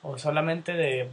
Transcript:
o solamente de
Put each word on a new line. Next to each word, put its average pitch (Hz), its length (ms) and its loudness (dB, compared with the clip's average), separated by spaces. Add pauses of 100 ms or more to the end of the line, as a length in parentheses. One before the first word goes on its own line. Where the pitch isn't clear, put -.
o 139 160 -8
solamente 156 560 0
de 131 400 2